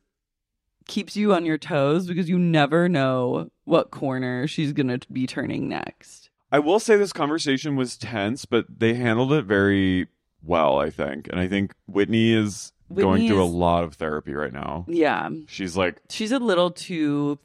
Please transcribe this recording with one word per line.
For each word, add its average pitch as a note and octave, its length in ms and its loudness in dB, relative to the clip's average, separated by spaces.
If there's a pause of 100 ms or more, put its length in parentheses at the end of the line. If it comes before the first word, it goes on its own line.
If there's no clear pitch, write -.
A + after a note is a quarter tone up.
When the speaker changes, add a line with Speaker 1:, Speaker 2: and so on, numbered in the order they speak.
(840)
Speaker 1:
keeps - 300 -8
you G#3 160 2
on E3+ 140 2
your D#3 120 0
toes D#3 480 0
because F3 220 -4
you F3+ 100 2
never E3 520 4
know C3 600 0 (140)
what D#3 260 2
corner B2+ 560 -4
she's D3 260 -2
gonna C3 260 -2 (120)
be B2+ 160 -4
turning - 420 -6
next. - 600 -12 (240)
Speaker 2:
I C#3 60 4
will E3 200 4
say A3 180 4
this G3+ 180 0
conversation D3 600 -2
was B2+ 220 -2
tense, A2 480 -6
but A#2 220 0 (120)
they A2+ 160 2
handled B2 380 0
it A#2 140 0
very G2 600 2 (340)
well, D#2 360 2
I D2+ 120 -2
think. C#2+ 380 -6
And F2+ 120 -4
I F2+ 80 0
think G2 240 -2 (140)
Whitney G#2+ 480 2
is G#2 380 -2 (220)
going F#2+ 180 4
Speaker 1:
Whitney A3+ 160 4
Speaker 2:
through G2 140 4
Speaker 1:
is F2 80 2
Speaker 2:
a E2+ 60 -4
lot F2 260 2
of D#2 120 -6
therapy D2+ 400 -6
right C#2 180 -4
now. C#2+ 360 -8
Speaker 1:
Yeah. C3+ 420 0 (180)
Speaker 2:
She's F#2 280 -8
like F2+ 240 0 (100)
Speaker 1:
She's A3 220 -4
a C#4 60 2
little F3+ 320 2
too D3 760 -4